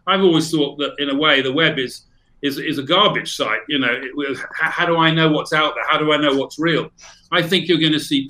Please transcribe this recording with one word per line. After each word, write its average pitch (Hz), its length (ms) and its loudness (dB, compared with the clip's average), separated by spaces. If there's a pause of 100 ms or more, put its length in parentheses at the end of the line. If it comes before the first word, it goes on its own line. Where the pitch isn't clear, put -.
I've 190 140 2
always 160 280 4
thought 143 280 -2
that 139 200 -4
in 143 120 -2
a 139 40 -2
way 143 280 4
the 131 100 -2
web 156 260 0
is, 123 240 -8 (400)
is, 143 160 -4
is 156 200 -6
a - 40 -4
garbage 165 540 0
site. 110 320 -2
You 147 100 -2
know, 123 140 0
it 127 240 -8
was, 139 220 -4
h-, - 120 -12
how 160 360 -2
do 170 100 2
I 160 140 4
know 160 200 4
what's 151 220 -2
out 156 220 0
there? 113 140 -6
How 151 100 2
do 151 140 0
I 147 40 4
know 147 180 2
what's 135 240 -4
real? 151 320 -2 (420)
I 175 100 2
think 180 260 0
you're 170 100 2
gonna 156 220 2
see 135 300 -2